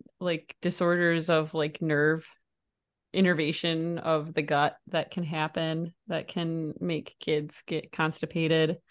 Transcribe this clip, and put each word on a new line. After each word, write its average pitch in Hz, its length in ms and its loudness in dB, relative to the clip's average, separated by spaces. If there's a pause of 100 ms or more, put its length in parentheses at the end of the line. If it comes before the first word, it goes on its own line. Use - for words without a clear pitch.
(200)
like, 170 420 -4
disorders 175 680 2
of, 156 240 2
like, 151 260 -2
nerve 156 460 2 (840)
innervation 165 840 2
of 160 380 -2
the 160 80 2
gut 147 340 2 (120)
that - 200 -2
can 175 140 -4
happen, 160 720 -4 (120)
that 170 200 -4
can 165 520 -4
make 165 400 -4
kids 151 460 -4
get - 260 -6
constipated. 160 840 0 (140)